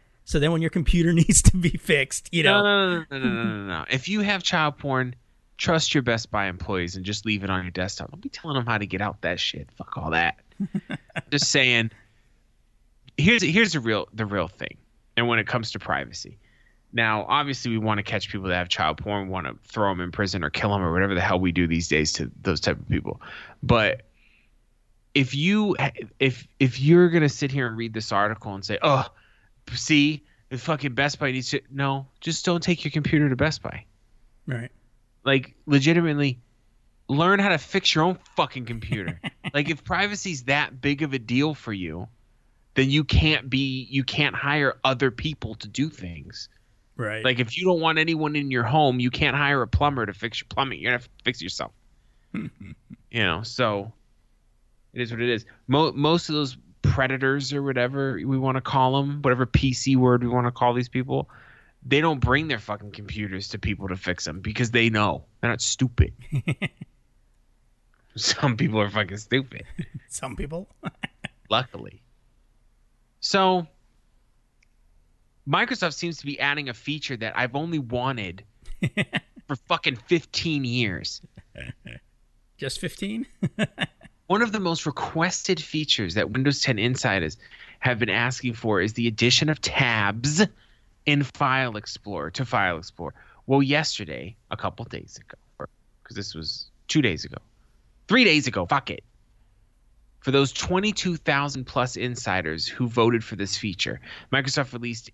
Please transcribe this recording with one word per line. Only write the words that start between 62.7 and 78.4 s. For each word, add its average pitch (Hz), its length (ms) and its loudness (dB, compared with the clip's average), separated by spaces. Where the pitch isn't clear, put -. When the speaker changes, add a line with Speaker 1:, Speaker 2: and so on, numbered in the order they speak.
Speaker 2:
computers 98 580 -8
to 101 100 -8
people 98 280 -4
to 92 80 -4
fix 90 320 -6
'em 85 140 -10
because 110 300 -2
they 117 180 4
know. 104 340 0
They're 120 100 0
not - 100 -4
stupid. - 520 2
Speaker 1:
<laughs> 147 380 -4
Speaker 2:
Some 117 420 0
people 110 240 2
are 101 80 0
fucking 101 280 -2
stupid. 131 460 -4
Speaker 1:
<laughs> - 220 -16
Some 135 260 -10
people. 170 320 -8
<laughs> - 400 -20
Speaker 2:
Luckily. 110 520 -4
So, 185 480 2
Microsoft 185 460 0
seems 170 240 -6
to - 80 -16
be 143 140 -8
adding 143 300 -2
a 120 40 -8
feature 143 440 -6
that 110 200 -6
I've 120 180 -2
only 160 240 -2
wanted 120 640 -4